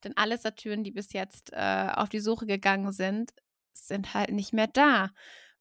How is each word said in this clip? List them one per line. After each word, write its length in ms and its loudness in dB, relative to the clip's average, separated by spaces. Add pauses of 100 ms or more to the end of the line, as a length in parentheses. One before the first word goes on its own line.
denn 120 -10
alle 220 2
Satyren, 460 -4
die 80 -6
bis 220 -10
jetzt, 400 -6
äh, 400 2
auf 160 0
die 100 -4
Suche 260 -2
gegangen 460 0
sind, 400 -2 (420)
sind 400 -6
halt 180 0
nicht 220 -2
mehr 140 4
da. 420 6 (520)